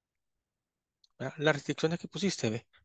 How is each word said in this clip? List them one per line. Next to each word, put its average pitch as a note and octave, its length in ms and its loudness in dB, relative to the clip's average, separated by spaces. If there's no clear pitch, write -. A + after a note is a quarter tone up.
¿Verdad? C3 200 -6
Las D3+ 180 4
restricciones D#3+ 420 0
que - 100 -10
pusiste, E3 400 0
ve, A2 180 -2